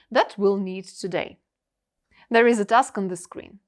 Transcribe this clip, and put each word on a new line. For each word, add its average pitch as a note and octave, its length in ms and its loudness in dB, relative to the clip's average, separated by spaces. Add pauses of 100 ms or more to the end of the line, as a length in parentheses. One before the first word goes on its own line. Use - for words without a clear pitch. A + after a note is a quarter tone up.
that - 260 0
we'll G3 220 2
need F#3 280 -8
today. F3+ 520 -8 (920)
There A#3 160 6
is A#3+ 100 4
a G#3 80 -2
task A#3+ 320 2
on G3 100 -4
the F3+ 80 -8
screen. - 520 -18